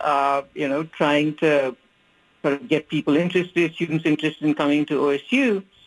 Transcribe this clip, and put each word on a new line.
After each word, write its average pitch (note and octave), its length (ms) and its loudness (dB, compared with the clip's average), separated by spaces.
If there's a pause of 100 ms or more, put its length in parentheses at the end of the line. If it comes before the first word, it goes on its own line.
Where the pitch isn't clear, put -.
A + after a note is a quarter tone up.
uh, C#3 420 0 (120)
you D3 140 -4
know, D3 160 -2
trying D3+ 520 0
to C#3+ 380 2 (680)
sort C#3 120 0
of C3+ 140 -8
get D3+ 200 -2
people D3 280 0
interested, F3 580 0
students D#3+ 320 -4
interested D3+ 400 -2
in D3 80 2
coming D3 320 0
to C#3+ 200 0
O - 20 2
S C#3+ 220 -2
U. A#3+ 340 0 (220)